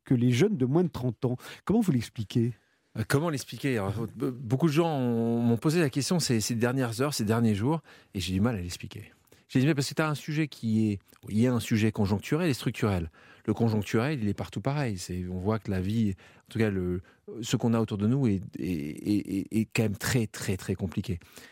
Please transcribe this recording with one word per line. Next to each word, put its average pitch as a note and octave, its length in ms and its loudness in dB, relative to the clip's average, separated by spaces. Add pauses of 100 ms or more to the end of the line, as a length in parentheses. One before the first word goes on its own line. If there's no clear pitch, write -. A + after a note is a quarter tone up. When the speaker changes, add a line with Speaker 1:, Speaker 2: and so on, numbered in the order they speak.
Speaker 1:
que C#3 100 2
les B2 180 4
jeunes F3+ 240 4
de B2+ 100 2
moins D3+ 160 2
de E3+ 60 0
trente B2 360 -4
ans. B2 120 0 (280)
Comment G#3+ 160 4
vous F3+ 120 2
l'expliquez ? A#2 600 0 (460)
Speaker 2:
Euh, A#2+ 80 -2
comment D#3 240 2
l'expliquer ? C3 480 -4
Alors, G2 160 -2 (280)
euh, C3+ 100 -2
beaucoup C3 340 0
de D3+ 60 4
gens E3 180 2
ont, A#2 500 0
m'ont A#2 160 4
posé D#3 220 0
la D#3 100 4
question C#3+ 300 0
ces, A#2 220 2
ces A#2 160 -2
dernières A#2+ 440 0
heures, C#3+ 140 0
ces A#2 100 -2
derniers A2+ 300 4
jours, C3+ 260 0 (320)
et F#2+ 80 -4
j'ai F2+ 120 -2
du F#2+ 80 2
mal A#2 160 2
à F#2 40 -6
l'expliquer. - 520 -10 (360)
J'ai C3+ 120 2
du C3 60 4
mal D#3 100 4
parce C3+ 120 -2
que C#3 60 -8
t'as D#3 160 2
un D3 60 -2
sujet D3+ 320 -4
qui A2 420 0
est, G2+ 80 -2 (300)
il G#2 100 0
y A#2 80 6
a B2+ 80 4
un A2+ 60 2
sujet A2 320 2
conjoncturel A#2 580 0
et B2+ 40 0
structurel. F#2+ 580 -2 (320)
Le G#2+ 100 0
conjoncturel, A#2 680 0
il G#2+ 80 0
est G2 60 0
partout - 260 -8
pareil. C3 380 -2
C'est, F2+ 320 -6
on F#2 80 -6
voit G#2 220 -2
que - 100 -6
la F#2+ 100 0
vie, G#2 360 0
en - 340 -20
tout - 80 -4
cas, A2 100 2
le, F#2 320 -2 (420)
ce - 120 -2
qu'on A#2 180 2
a A2+ 80 2
autour A2 160 -2
de G2+ 120 2
nous C3+ 180 2
est, G2 160 2 (160)
est, - 60 -6
est, F2+ 760 -2
est, F#2 140 -4
est G#2+ 200 0
quand A2+ 120 2
même G2+ 120 -2
très, A#2 300 0
très, - 300 -4
très - 180 -6
compliqué. F2+ 460 -4 (320)